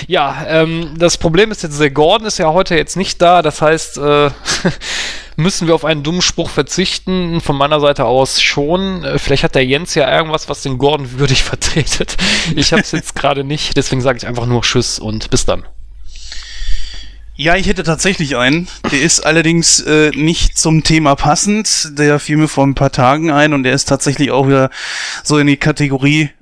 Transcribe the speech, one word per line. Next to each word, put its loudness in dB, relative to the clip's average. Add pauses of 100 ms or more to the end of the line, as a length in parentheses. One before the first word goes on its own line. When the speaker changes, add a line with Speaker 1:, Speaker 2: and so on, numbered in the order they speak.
Speaker 1:
Ja, -2
ähm, 0
das 2
Problem 2
ist -10
jetzt, -8
der 4
Gordon 2
ist -4
ja 2
heute 2
jetzt -2
nicht -4
da, 6
das -2
heißt, 0
äh, 2 (520)
<laughs> -10
müssen -2
wir 4
auf 0
einen -2
dummen -2
Spruch -2
verzichten, -2
von -2
meiner 2
Seite 2
aus 2
schon. -2
Äh, -2
vielleicht 0
hat 0
der 2
Jens -2
ja 2
irgendwas, -2
was -8
den -4
Gordon -2
würdig 2
<laughs> -
vertretet. -2 (380)
Ich 0
hab's 0
jetzt -6
gerade 0
nicht, -4
deswegen 0
sage 0
ich -10
einfach -4
nur 2
Tschüss -2
und -6
bis 2
dann. 0 (1700)
Speaker 2:
Ja, 2
ich 0
hätte 0
tatsächlich 0
einen. 2 (240)
Der 2
ist 2
allerdings, 2
äh, 2
nicht 0
zum 2
Thema 4
passend. 0
Der 4
fiel -2
mir 4
vor 2
ein 2
paar 0
Tagen 2
ein 4
und 0
der 2
ist 0
tatsächlich 0
auch 2
wieder 4 (560)
so 2
in 4
die 4
Kategorie 2 (140)